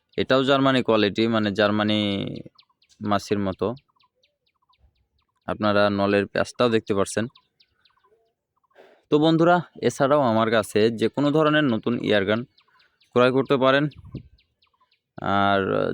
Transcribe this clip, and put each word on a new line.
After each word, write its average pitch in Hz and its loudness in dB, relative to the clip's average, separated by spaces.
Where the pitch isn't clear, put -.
এটাও 131 0
জার্মানি 135 2
কোয়ালিটি, 110 0
মানে 110 0
জার্মানি 107 0
মাছির 104 -2
মতো। 98 -4
আপনারা 104 0
নলের 101 0
প্যাচটাও 98 -2
দেখতে 113 -2
পাচ্ছেন। 98 -2
তো 151 2
বন্ধুরা, 165 2
এছাড়াও 139 0
আমার 113 0
কাছে 110 2
যে 110 -2
কোনো 143 -2
ধরনের 151 2
নতুন 117 -2
ইয়ারগান 104 0
ক্রয় 123 4
করতে 131 0
পারেন। 131 2
আর 98 0